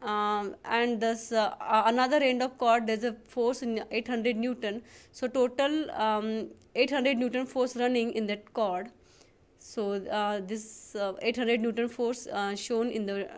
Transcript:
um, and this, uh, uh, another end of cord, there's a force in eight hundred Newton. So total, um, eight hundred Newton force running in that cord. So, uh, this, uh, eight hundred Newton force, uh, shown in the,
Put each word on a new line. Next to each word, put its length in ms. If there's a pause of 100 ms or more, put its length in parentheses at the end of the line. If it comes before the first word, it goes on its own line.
um, 640
and 340
this, 320
uh, 300
uh, 240
another 320
end 260
of 140
cord, 280
there's 200
a 80
force 480
in 200 (100)
eight 180
hundred 260
Newton. 460 (320)
So 160
total, 640
um, 580 (260)
eight 160
hundred 260
Newton 280
force 320
running 340
in 160
that 260
cord. 380 (680)
So, 360
uh, 480 (100)
this, 440
uh, 260
eight 160
hundred 240
Newton 260
force, 400
uh, 300
shown 340
in 140
the, 120 (200)